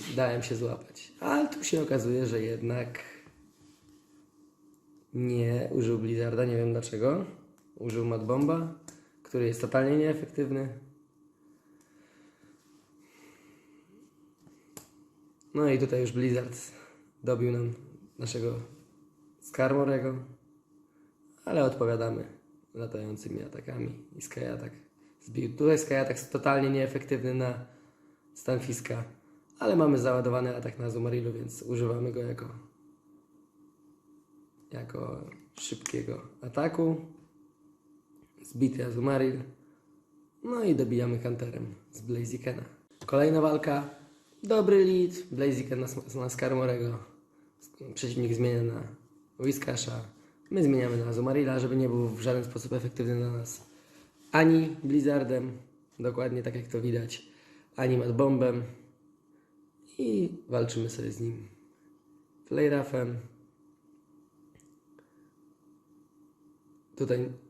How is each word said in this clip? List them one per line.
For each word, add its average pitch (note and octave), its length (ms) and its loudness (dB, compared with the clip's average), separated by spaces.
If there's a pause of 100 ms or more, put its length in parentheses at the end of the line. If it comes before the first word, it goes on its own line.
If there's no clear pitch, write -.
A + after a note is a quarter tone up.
(160)
dałem B2 260 2
się A#2 140 -4
złapać. - 640 -6
Ale D4 280 2
tu - 160 -8
się D#3+ 180 2
okazuje, B2 440 0
że A2+ 160 -2
jednak A#2 560 -4 (2250)
nie A#2+ 580 0
użył A#2 260 2
Blizzarda, A#2 460 0
nie A#2+ 120 0
wiem A#2 160 2
dlaczego. A#2 520 0 (520)
Użył A#2 280 -2
Mood A2+ 200 -2
Bomba, D3+ 500 0 (480)
który B2 240 -2
jest A#2 140 0
totalnie C3 360 4
nieefektywny. C#3 840 0 (4000)
No D3 140 4
i C3 100 4
tutaj B2+ 220 2
już A#2+ 120 0
Blizzard B2 600 -2 (520)
dobił A#2+ 280 2
nam A#2+ 200 -2 (460)
naszego A#2 420 -4 (800)
Skarmorego, C3+ 720 2 (1300)
ale D3 200 2
odpowiadamy A#2 600 0 (500)
latającymi G#2+ 680 -8
atakami G#2 480 -8 (260)
i - 60 -14
Sky - 240 -8
Attack - 280 -8 (460)
zbił. A#2+ 360 -6
Tutaj D3+ 220 6
Sky D3 160 0
Attack C3+ 240 0
jest - 140 -14
totalnie C#3 380 2
nieefektywny C3 640 -2
na B2+ 320 -2 (680)
Stunfiska, B2 680 -4 (540)
ale G#3 180 2
mamy D3 220 6
załadowany B2 580 2
atak A#2 220 -8
na A#2+ 60 -6
Azumarilu, A#2 480 -2
więc A#2 300 -10
używamy A#2+ 500 -2
go A#2+ 80 -4
jako, A#2+ 280 -8 (2250)
jako - 520 -10 (360)
szybkiego - 600 -8 (180)
ataku. D#3+ 560 0 (1500)
Zbity B2+ 440 -2
Azumaril. C3 560 0 (1000)
No A#3 220 -2
i E3+ 100 6
dobijamy A#2+ 440 0
Hunterem A#2 560 -6 (180)
z - 80 -18
Blazikena. A#2+ 640 -6 (420)
Kolejna D#3 340 6
walka. D3+ 500 2 (520)
Dobry G3+ 420 6
lead. F3+ 460 4
Blaziken B2+ 500 0
na, B2+ 60 -2 (280)
na B2+ 140 -4
Skarmorego. B2 680 0 (960)
Przeciwnik A#2+ 400 -2
zmienia A#2+ 280 2
na A2+ 200 -2 (560)
Whiskasha. B2 640 -2 (460)
My F#3 140 4
zmieniamy B2+ 320 4
na A#2 100 0
Azumarila, C3 520 2
żeby B2+ 180 0
nie C3 120 4
był A#2+ 200 2
w A2+ 120 -4
żaden B2 240 0
sposób B2 280 -8
efektywny A#2+ 440 -2
dla A#2+ 160 -2
nas. - 340 -8 (640)
Ani D#3+ 520 8
Blizzardem, C3+ 720 2 (400)
dokładnie B2 440 -2
tak A#2+ 120 -4
jak A#2+ 140 -8
to A#2 120 -4
widać, A#2 460 -2 (500)
ani B2+ 220 4
Mad A#2+ 180 0
Bombem. B2+ 460 4 (1400)
I G#3+ 400 0 (100)
walczymy A#2 420 0
sobie A2+ 220 -6
z G#2+ 80 -12
nim A2+ 280 -6 (960)
Flayrafem. C3+ 720 0 (3750)
Tutaj B2 320 -2 (220)